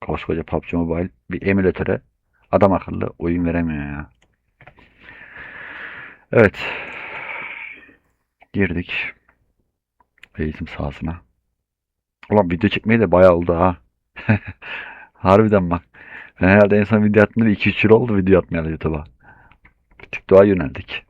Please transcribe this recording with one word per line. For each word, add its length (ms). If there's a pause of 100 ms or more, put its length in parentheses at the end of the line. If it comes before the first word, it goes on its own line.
Koskoca 420
pubg 300
Mobile 360 (220)
bir 160
emülatöre 540 (500)
adam 220
akıllı 440
oyun 280
veremiyor 400
ya. 240 (2250)
Evet. 420 (1800)
Girdik. 600 (1200)
Eğitim 300
sahasına. 540 (1120)
Ulan 200
video 180
çekmeye 300
de 120
bayağı 220
oldu 220
ha. 220 (500)
<laughs> 120 (720)
Harbiden 560
bak. 140 (580)
Ben 60
herhalde 300
en 60
son 200
video 200
attığımda 240
bir 40
iki 180
üç 140
yıl 80
oldu 260
video 220
atmayalı 300
YouTube'a. 340 (1080)
TikTok'a 320
yöneldik. 640